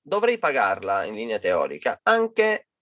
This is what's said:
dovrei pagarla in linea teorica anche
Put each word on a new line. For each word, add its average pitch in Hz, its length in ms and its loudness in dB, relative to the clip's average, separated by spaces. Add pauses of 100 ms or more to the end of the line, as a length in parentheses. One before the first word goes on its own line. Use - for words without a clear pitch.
dovrei 220 380 0
pagarla 98 640 0
in 104 120 -8
linea 110 220 -4
teorica 78 640 -2
anche 220 680 0 (120)